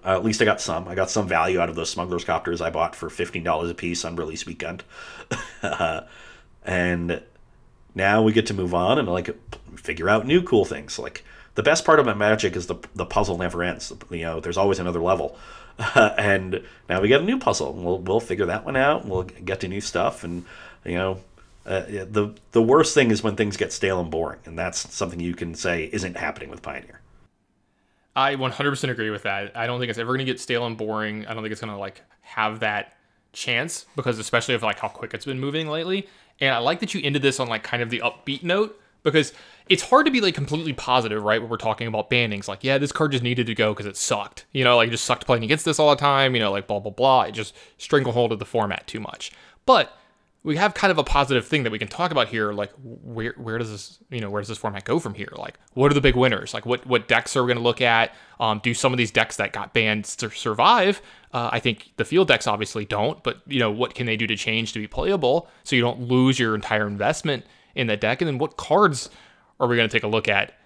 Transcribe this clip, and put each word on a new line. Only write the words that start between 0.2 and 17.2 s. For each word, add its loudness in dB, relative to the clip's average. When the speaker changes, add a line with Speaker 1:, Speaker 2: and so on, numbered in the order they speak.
Speaker 1:
least 0
I 6
got 2
some. -4
I -10
got -2
some 0
value 2
out 2
of -6
those -4
Smuggler's -4
Copters -4
I -2
bought -2
for -10
fifteen -6
dollars 0
a -6
piece -6
on -8
release -8
weekend. -10
<laughs> -10
Uh, -2
and 0
now 4
we 6
get 4
to -4
move -2
on 4
and, 0
like, -2
p-, -14
figure -6
out 4
new 4
cool 4
things. -10
Like, -12
the 0
best 4
part 8
about 4
Magic 2
is -6
the, -4
the -4
puzzle 0
never -2
ends. -6
You -6
know, -4
there's -6
always 4
another -2
level. 0
<laughs> -20
And 4
now 0
we 4
get 8